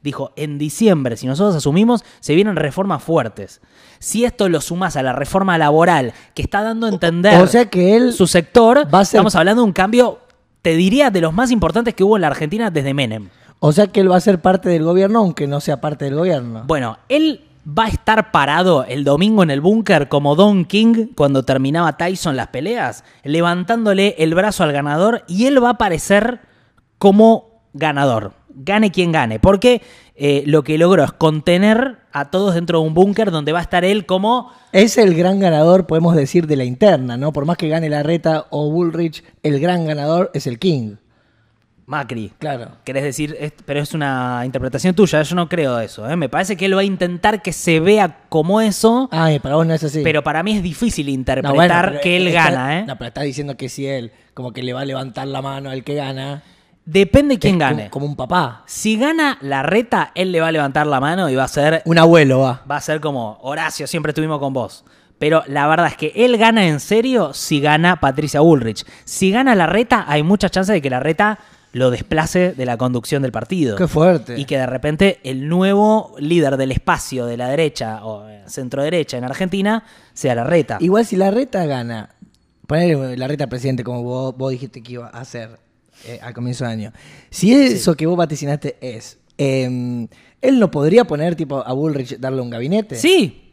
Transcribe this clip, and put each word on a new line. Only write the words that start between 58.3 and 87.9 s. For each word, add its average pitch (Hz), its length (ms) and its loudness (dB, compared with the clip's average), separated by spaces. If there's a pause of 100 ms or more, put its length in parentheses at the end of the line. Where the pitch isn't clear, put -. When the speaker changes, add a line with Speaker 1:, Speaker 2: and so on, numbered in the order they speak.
Speaker 1:
Si - 300 -4
gana 285 440 -2
Larreta, 156 720 -2
él 185 180 -2
le 165 80 0
va 165 100 0
a - 20 -2
levantar 151 340 -2
la 139 140 0
mano 165 320 -2
y 131 40 0
va 131 80 0
a 127 40 -2
ser 156 380 0
Speaker 2:
Un 165 120 2
abuelo 160 440 6
va. 123 280 -2
Speaker 1:
va 147 80 -4
a 135 40 -6
ser 156 180 -4
como, 127 420 -6
"Horacio, 151 460 -8
siempre 151 240 -4
estuvimos 156 260 -4
con 135 160 -6
vos". 117 320 -8 (320)
Pero 156 300 2
la 143 200 -2
verdad 160 200 2
es - 100 -6
que 151 180 -6
él 240 220 2
gana 220 300 4
en 151 120 0
serio 226 540 0
si - 260 -4
gana 156 400 2
Patricia 143 420 -2
Bullrich. 127 440 2 (180)
Si - 280 -2
gana 247 240 2
Larreta, 202 520 0
hay 151 140 0
mucha 185 280 0
chance 190 240 -2
de 175 80 0
que 135 100 -4
Larreta 160 480 -2 (320)
lo 127 180 0
desplace 160 640 -2
de 127 140 -6
la 120 100 -4
conducción 127 460 -4
del 127 80 -4
partido. 117 460 -4
Speaker 2:
Qué 180 100 0
fuerte. 156 520 2
Speaker 1:
Y 139 60 -8
que 139 140 -4
de 127 80 -4
repente 151 560 -2
el 131 260 -8
nuevo 202 720 0
líder 147 360 0
del 131 160 -2
espacio 131 540 -4
de 120 100 -6
la 123 140 -6
derecha 123 560 -4
o, 107 240 -12
eh, 104 160 -20
centro-derecha 139 720 -6
en 123 60 -8
Argentina 190 600 -4 (300)
sea 127 220 -2
Larreta. 123 460 0
Speaker 2:
Igual 196 220 2
si 208 120 -4
Larreta 196 500 0
gana, 120 460 -6 (560)
ponele 143 500 0
Larreta 135 300 -4
presidente 123 360 -4
como 120 200 -8
vos, 127 340 -6
vos 131 140 -4
dijiste 127 320 -12
que 123 100 -18
iba 120 140 -14
a 117 120 -18
hacer, 113 400 -16 (460)
eh, 117 160 -16
al 120 120 -16
comienzo 123 320 -8
de 117 60 -6
año. 110 200 -10 (380)
Si 220 240 2
eso 247 380 2